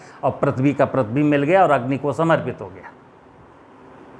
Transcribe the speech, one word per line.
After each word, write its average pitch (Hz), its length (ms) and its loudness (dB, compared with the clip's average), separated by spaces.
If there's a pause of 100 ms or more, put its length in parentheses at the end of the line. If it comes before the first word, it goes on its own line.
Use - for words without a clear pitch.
(240)
और 131 80 2
पृथ्वी 135 420 0
का 135 120 2
पृथ्वी 131 380 -2
मिल 143 200 2
गया 180 200 4
और 151 80 4
अग्नि 135 260 0
को 143 160 -4
समर्पित 143 480 -2
हो 101 60 -10
गया। 92 240 -20 (1300)